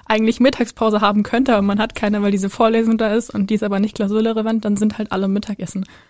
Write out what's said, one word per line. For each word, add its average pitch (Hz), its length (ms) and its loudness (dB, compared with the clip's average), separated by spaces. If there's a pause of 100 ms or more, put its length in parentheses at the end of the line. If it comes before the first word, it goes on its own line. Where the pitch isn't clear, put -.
eigentlich 220 340 0
Mittagspause 226 640 2
haben 208 220 2
könnte, 254 280 0
aber 202 120 2
man 202 160 0
hat 214 160 -4
keine, 208 260 -2
weil 202 100 0
diese 196 180 0
Vorlesung 226 480 2
da 220 160 0
ist 233 160 -2
und 202 200 -2
die 220 60 2
ist 214 80 0
aber 196 180 0
nicht 214 140 -2
klausurrelevant, 220 680 0
dann 208 140 0
sind 214 200 0
halt 214 140 -6
alle 196 160 -2
Mittagessen. 196 560 -4 (260)